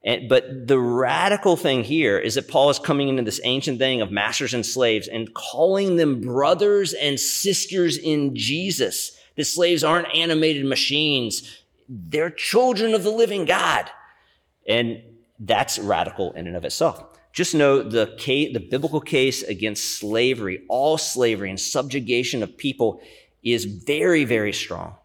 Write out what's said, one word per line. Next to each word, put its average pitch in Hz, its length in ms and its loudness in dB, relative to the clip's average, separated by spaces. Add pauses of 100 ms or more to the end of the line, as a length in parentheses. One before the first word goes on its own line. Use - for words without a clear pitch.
And, 120 240 -2
but 127 400 2
the 135 100 6
radical 147 760 2
thing 135 260 2
here 113 380 2
is 107 160 -2
that 131 100 -4
Paul 143 240 4
is 135 80 2
coming 143 300 0
into 131 160 0
this 107 180 -4
ancient 127 380 -2
thing 131 200 2
of 98 120 -2
masters 110 420 -2
and 117 100 -2
slaves 113 440 2
and 113 260 -8
calling 190 640 0
them 143 240 2
brothers 175 720 2
and 143 260 -2
sisters 175 800 0
in 143 380 0
Jesus. 139 840 -4 (140)
The 151 100 -4
slaves 170 380 2
aren't 160 320 0
animated 156 500 0
machines. 135 1000 -2 (260)
They're 131 420 -4
children 226 640 0
of 202 80 0
the 202 80 0
living 208 340 0
God. 170 460 0 (800)
And 117 340 0 (380)
that's 107 400 0
radical 95 520 -2
in 85 140 -10
and 87 100 -8
of 85 80 -8
itself. - 400 -2 (280)
Just - 240 -2
know 139 260 6
the 110 380 0
ca-, 139 320 0
the 113 80 -4
biblical 139 400 -4
case 131 420 0
against 104 560 -6
slavery, 113 680 0
all 139 280 2
slavery 113 540 -2
and 95 80 -8
subjugation 127 840 -2
of - 120 -12
people, 127 440 -2 (420)
is 117 220 0
very, 151 600 0
very 110 280 0
strong. 87 420 -8 (100)